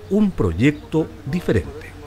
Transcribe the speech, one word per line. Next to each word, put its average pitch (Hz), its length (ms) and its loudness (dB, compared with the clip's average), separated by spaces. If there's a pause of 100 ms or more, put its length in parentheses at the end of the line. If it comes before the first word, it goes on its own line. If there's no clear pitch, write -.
(120)
un 208 180 4
proyecto 147 800 2 (180)
diferente. 156 600 -2 (200)